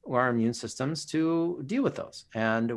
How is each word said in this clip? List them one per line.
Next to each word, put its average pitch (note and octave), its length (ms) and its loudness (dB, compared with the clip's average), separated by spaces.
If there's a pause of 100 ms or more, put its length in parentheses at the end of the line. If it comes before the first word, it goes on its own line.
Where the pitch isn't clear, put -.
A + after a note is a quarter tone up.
our B2+ 220 2
immune A#2 240 2
systems C#3 500 -4
to E3 640 0
deal A3+ 160 0
with - 140 0
those. - 300 -12 (100)
And A2+ 420 2